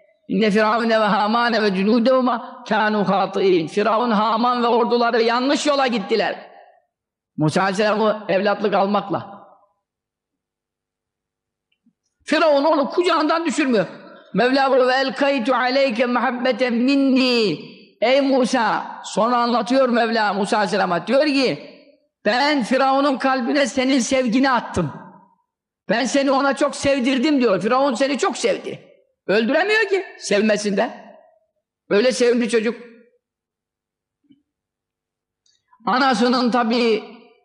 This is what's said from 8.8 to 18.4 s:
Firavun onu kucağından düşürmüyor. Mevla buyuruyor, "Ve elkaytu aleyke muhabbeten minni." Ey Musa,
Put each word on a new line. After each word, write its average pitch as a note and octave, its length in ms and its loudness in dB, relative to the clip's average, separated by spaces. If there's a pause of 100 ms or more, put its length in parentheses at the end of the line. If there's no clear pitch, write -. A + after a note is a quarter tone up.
Firavun D4 380 2
onu D#4 260 0
kucağından E4 560 0
düşürmüyor. B3 400 0 (480)
Mevla C4 360 2
buyuruyor, B3+ 200 4
"Ve B3+ 60 2
elkaytu C4+ 600 -2
aleyke B3+ 500 0
muhabbeten B3 680 -2
minni." B3 840 2 (420)
Ey C4 200 2
Musa, B3 640 0 (180)